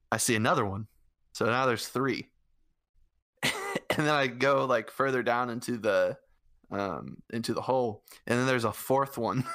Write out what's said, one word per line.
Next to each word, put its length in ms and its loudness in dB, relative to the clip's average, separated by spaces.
I 60 0
see 180 2
another 320 2
one, 220 -6
so 140 -2
now 200 2
there's 220 0
three. 400 -2
<laughs> 60 0
And 100 2
then 80 4
I 120 2
go, 380 2
like, 260 0
further 320 0
down 280 0
into 260 -6
the, 400 2
um, 480 -6
into 220 -4
the 80 -4
hole, 420 -2
and 120 2
then 80 2
there's 180 2
a 80 0
fourth 460 0
one. 260 -2